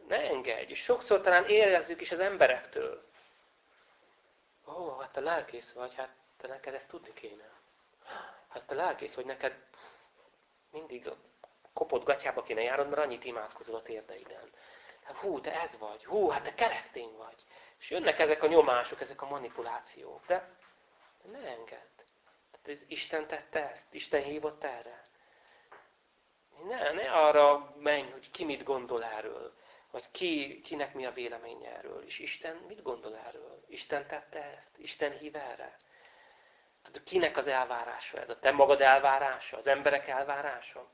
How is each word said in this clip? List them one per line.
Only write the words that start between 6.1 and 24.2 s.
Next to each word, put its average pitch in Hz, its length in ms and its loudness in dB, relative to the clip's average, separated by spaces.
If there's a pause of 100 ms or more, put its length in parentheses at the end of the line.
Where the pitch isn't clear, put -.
te 131 100 -14
neked 135 260 -12
ezt 131 160 -12
tudni - 240 -18
kéne. 107 360 -18 (1000)
Hát - 160 -12
te 135 100 -6
lelkész 160 400 -4
vagy, 127 100 -8
neked 131 300 -6 (1160)
mindig 139 360 -12
a - 80 -10 (580)
kopott 135 300 0
gatyába 139 400 0
kéne 110 180 -2
járnod, 139 280 0
mert 143 120 0
annyit 127 240 -4
imádkozol 113 500 -10
a 110 60 -8
térdeiden. 113 680 -14 (520)
Hát - 120 -14
hú, 175 240 -6
te 160 220 -6
ez 147 160 -10
vagy. 107 280 -14
Hú, 185 240 2
hát - 140 -2
te 156 100 -8
keresztény 117 640 -2
vagy.” - 280 -20 (340)
És - 100 -14
jönnek 160 300 2
ezek 156 240 4
a 156 40 8
nyomások, 143 540 6
ezek 135 200 -10
a 135 40 -10
manipulációk. 120 1000 -10
De, 180 220 -2 (760)
de 202 140 -18
ne 247 100 -14
engedd. 120 480 -16 (560)
Tehát - 160 -20
ez 147 200 -12
Isten 151 400 -6
tette 147 420 -6
ezt? - 240 -18
Isten 147 280 0